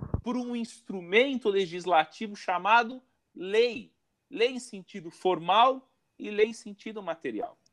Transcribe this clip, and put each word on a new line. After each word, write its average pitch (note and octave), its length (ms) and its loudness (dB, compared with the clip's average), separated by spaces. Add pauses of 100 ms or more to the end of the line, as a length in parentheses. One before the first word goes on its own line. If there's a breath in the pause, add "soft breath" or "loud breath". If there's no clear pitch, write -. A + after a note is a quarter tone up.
(240)
por B3 120 -4
um A#3+ 200 -6
instrumento A3 960 -2
legislativo F3+ 840 0
chamado A3+ 680 2 (320)
lei. G3 600 0 (360)
Lei A3 220 0
em B3+ 80 -10
sentido F#3 500 -14
formal F#3 800 2 (300)
e G#3 100 -8
lei G#3 180 4
em A#3 60 -4
sentido G#3+ 480 -14
material. C3+ 560 -6 (140)